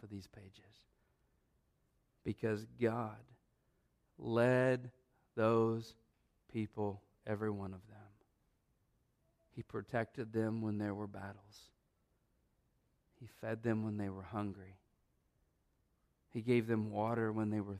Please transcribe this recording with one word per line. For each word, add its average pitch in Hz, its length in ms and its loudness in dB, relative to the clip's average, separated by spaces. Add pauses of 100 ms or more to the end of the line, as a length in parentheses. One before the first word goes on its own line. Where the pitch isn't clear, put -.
of 101 60 -16
these 101 180 -10
pages. 98 360 -20 (1600)
Because 110 420 -2 (140)
God 113 380 0 (1000)
led 123 760 4 (440)
those 113 600 4 (560)
people, 104 500 -4 (240)
every 107 240 -2
one 98 240 -6
of 95 140 -16
them. 104 100 -20 (1600)
He 110 80 -10
protected 113 680 -4
them 110 300 0
when 107 160 0
there 104 160 -2
were 104 140 -6
battles. 101 640 -14 (1500)
He 117 80 -18 (140)
fed 113 220 -4
them 110 200 2
when 107 140 -2
they 101 120 -4
were 95 140 -10
hungry. 98 540 -6 (1500)
He 117 120 -6
gave 117 260 4
them 110 240 2
water 110 400 2
when 107 180 0
they 107 120 0
were 101 180 -6